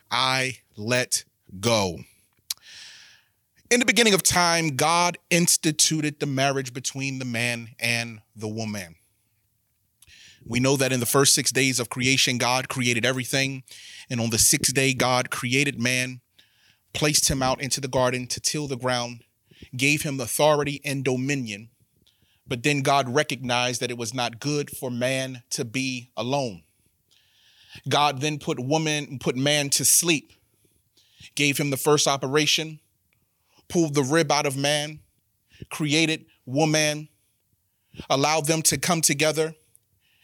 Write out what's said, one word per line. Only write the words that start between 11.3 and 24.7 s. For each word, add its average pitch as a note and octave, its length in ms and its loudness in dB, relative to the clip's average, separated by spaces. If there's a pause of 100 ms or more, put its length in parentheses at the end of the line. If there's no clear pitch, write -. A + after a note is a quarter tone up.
six B2+ 180 0
days C3 280 2
of A#2+ 100 -4
creation, C3 480 2
God B2 320 0
created A#2+ 380 0
everything. C3 560 -2 (440)
And A#2+ 140 -2
on A2+ 80 0
the A2 80 0
sixth - 380 4
day, C3+ 180 2
God B2+ 380 2
created C3 500 0
man, B2+ 380 -2 (760)
placed - 340 2
him C#3 140 0
out C3 180 0
into C#3 220 -4
the C3+ 60 -6
garden B2+ 400 0
to - 120 -8
till D3+ 280 -4
the C3+ 100 -6
ground, A#2+ 460 -4 (520)
gave C#3 280 2
him C3+ 160 -4
authority C#3+ 680 2
and C#3 180 -4
dominion. B2+ 640 -2 (760)
But B2 160 -6
then C#3+ 200 0
God C#3 280 2
recognized B2 720 -2
that B2 80 -4
it A#2+ 80 -8
was A#2 160 -6
not A#2+ 260 -4
good D3 300 -4
for B2+ 220 -8